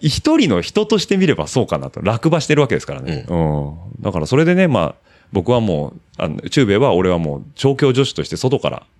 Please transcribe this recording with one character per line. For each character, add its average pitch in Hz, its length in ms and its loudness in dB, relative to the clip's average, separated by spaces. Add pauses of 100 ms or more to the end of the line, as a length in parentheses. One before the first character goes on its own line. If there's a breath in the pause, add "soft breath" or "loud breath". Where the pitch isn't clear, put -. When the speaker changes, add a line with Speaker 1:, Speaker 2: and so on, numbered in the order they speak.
Speaker 1:
一 302 380 0
人 220 100 4
の 90 140 2
人 214 240 0
と 220 120 2
し 165 60 -2
て 196 140 0
見 185 80 4
れ 139 80 4
ば 78 120 -4
そ 123 160 0
う 92 40 -2
か - 100 -4
な 67 140 -6
と。 - 100 -12
落 113 300 0
馬 160 100 2
し - 60 -6
て 147 80 2
る 147 80 4
わ 131 60 2
け 110 80 0
で 73 40 0
す - 60 -16
か - 80 -8
ら 135 80 -12
ね。 147 260 -8
Speaker 2:
う 87 60 -4
ん。 76 340 0
Speaker 1:
う - 40 -12
ん。 78 40 -16 (240)
だ 104 100 -4
か 90 100 -4
ら 76 60 -4
そ 127 120 2
れ 160 80 4
で 180 80 2
ね、 185 140 2
ま 117 120 2
あ、 - 300 -6 (220 soft breath)
僕 98 200 0
は 123 80 2
も 85 280 -2
う、 - 120 -18 (160)
あ 85 120 -4
の、 78 200 -8
中 139 160 4
兵 101 80 2
衛 98 60 4
は 127 160 4
俺 92 160 4
は 87 80 2
も 73 220 -4
う - 40 -16 (120)
調 135 200 0
教 135 180 2
助 135 140 0
手 - 60 -10
と 73 100 -4
し - 60 -12
て 87 80 -8
外 127 200 0
か - 120 -2
ら - 160 -12 (140)